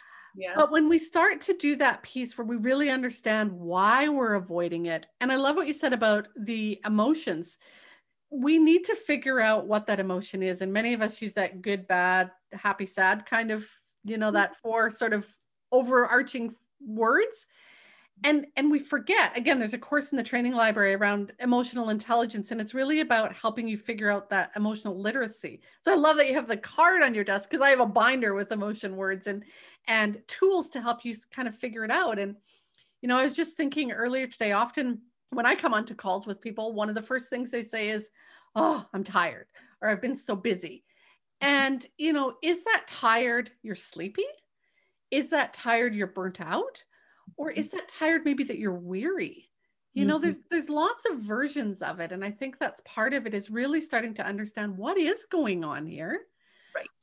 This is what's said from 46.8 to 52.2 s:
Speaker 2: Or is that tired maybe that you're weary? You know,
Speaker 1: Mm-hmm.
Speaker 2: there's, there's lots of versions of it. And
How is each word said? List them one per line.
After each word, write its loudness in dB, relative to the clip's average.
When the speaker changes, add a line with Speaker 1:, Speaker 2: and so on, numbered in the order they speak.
Speaker 2:
Or -6
is -6
that -8
tired 0
maybe 0
that -8
you're -2
weary? -6
You 0
know, 4
Speaker 1:
Mm-hmm. -2
Speaker 2:
there's, 0
there's -2
lots 0
of -2
versions -4
of -6
it. -8
And -8